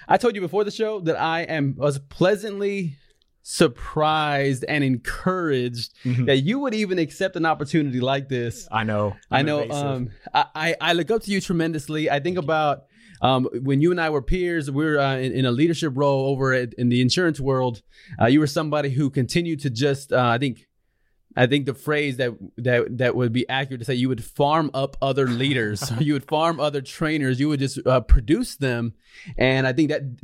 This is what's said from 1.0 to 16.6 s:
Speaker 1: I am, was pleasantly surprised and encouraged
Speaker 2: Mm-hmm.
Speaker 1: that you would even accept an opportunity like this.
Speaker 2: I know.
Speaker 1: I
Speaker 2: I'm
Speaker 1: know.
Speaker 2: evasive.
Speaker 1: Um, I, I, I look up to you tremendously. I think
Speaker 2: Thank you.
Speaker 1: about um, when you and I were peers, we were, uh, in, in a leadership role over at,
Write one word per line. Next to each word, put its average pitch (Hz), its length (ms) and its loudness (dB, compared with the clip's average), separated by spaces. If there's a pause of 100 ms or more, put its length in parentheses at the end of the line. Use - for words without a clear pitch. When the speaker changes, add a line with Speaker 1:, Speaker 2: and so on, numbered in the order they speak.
Speaker 1:
I 165 260 0
am, 143 340 -2
was 139 220 0
pleasantly 196 1000 -2 (460)
surprised 147 1200 0
and 147 160 0
encouraged 127 1080 -2 (100)
Speaker 2:
Mm-hmm. 123 220 0
Speaker 1:
that 135 140 4
you 202 200 0
would 269 140 -2
even 190 260 -2
accept 185 380 -4
an 165 80 0
opportunity 151 560 0
like 135 260 -2
this. 120 420 -6
Speaker 2:
I 110 140 0
know. 104 320 0 (160)
Speaker 1:
I 131 80 2
Speaker 2:
I'm 139 60 2
Speaker 1:
know. 147 140 0
Speaker 2:
evasive. 143 260 -4
Speaker 1:
Um, 127 240 -4 (240)
I, 139 200 2
I, 160 280 -2
I 165 120 2
look 170 180 0
up 226 120 0
to 196 80 -6
you 196 80 0
tremendously. 160 680 -2
I 143 60 2
think 160 200 -2
Speaker 2:
Thank - 0 -
you. 180 60 -2
Speaker 1:
about 151 420 0 (380)
um, 127 260 2 (140)
when 135 200 2
you 175 100 4
and 175 80 0
I 160 100 0
were 147 120 0
peers, 170 480 0
we 143 160 0
were, 151 140 2
uh, 135 180 2
in, 131 140 -2
in 131 140 0
a 123 60 2
leadership 156 440 -2
role 139 320 2
over 135 260 0
at, 123 220 -2